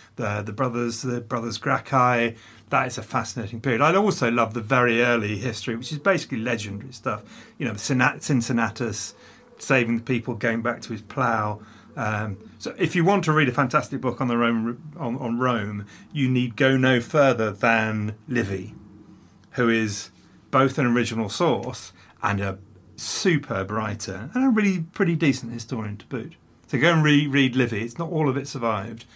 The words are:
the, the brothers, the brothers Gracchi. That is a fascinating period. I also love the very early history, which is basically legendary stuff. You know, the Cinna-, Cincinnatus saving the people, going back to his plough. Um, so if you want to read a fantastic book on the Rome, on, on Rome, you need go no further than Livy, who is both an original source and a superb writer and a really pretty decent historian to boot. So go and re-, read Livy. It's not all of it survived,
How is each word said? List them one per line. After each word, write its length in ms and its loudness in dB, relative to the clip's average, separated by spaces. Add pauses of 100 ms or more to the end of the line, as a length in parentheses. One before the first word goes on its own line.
(160)
the, 260 -4
the 100 -8
brothers, 500 -2
the 200 -4
brothers 360 -6
Gracchi. 800 2 (320)
That 180 2
is 120 -8
a 40 -6
fascinating 600 -6
period. 180 2
I 160 6
also 340 2
love 220 2
the 80 -6
very 420 4
early 360 2
history, 360 -6
which 160 -8
is 80 -6
basically 400 0
legendary 540 -6
stuff. 300 -6 (340)
You 100 -6
know, 60 -2
the 60 -6
Cinna-, 420 2
Cincinnatus 920 -2 (440)
saving 380 2
the 60 -4
people, 320 -2
going 260 -2
back 220 -4
to 100 -10
his 80 -8
plough. 600 -2 (360)
Um, 400 -4 (220)
so 200 -8
if 160 0
you 80 2
want 220 4
to 80 4
read 160 4
a 40 0
fantastic 500 -2
book 180 -2
on 80 0
the 80 0
Rome, 640 0
on, 180 -6
on 220 -4
Rome, 480 -2 (260)
you 160 0
need 260 0
go 220 4
no 240 4
further 500 4
than 640 0 (140)
Livy, 460 -4 (760)
who 180 2
is 400 -2 (400)
both 280 2
an 80 2
original 440 0
source 640 -2 (300)
and 180 0
a 180 -2 (360)
superb 760 -2
writer 640 -6
and 100 0
a 40 4
really 320 2 (120)
pretty 240 2
decent 360 0
historian 440 -6
to 100 -18
boot. 280 -8 (340)
So 100 0
go 140 6
and 100 6
re-, 240 6
read 300 2
Livy. 260 2
It's 160 -8
not 140 -4
all 160 0
of 80 0
it 100 -4
survived, 580 -4 (120)